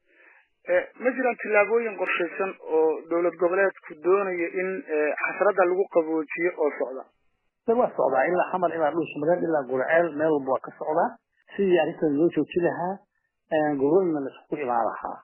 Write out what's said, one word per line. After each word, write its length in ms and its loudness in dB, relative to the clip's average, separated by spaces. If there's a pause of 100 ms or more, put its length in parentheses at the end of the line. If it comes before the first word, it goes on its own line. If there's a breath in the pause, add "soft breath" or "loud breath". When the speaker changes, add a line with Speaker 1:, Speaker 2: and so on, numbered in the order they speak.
(680 soft breath)
Speaker 1:
Eh, 160 2 (120)
ma 160 0
jiraan 260 -2
tillaabooyin 640 0
qorshaysan 520 -2 (120)
oo 440 2
dowlad 300 0
goboleedku 640 0
doonaya 500 0
in, 200 -4 (140)
eh, 320 0
xasradda 500 0
lagu 220 0
qaboojiyo 680 -2
oo 180 0
socda? 320 -8 (640)
Speaker 2:
Dad 80 4
waa 160 2
socdaa, 320 2
ilaa 260 0
Xamar, 220 0
ilaa 180 2
Dhuush 260 -4
Mareeb, 260 2
ilaa 200 0
Gurceel, 500 2
meel 200 0
walba 200 0
waa 120 -2
ka 80 -12
socdaa. 360 -2 (420)
Sidii 280 2
arrintan 380 0
loo 120 4
jooji 320 0
lahaa, 340 -2 (560)
eh, 240 2
gobolna 460 2
la 100 -8
isku 260 -10
imaan 280 -2
lahaa. 400 -6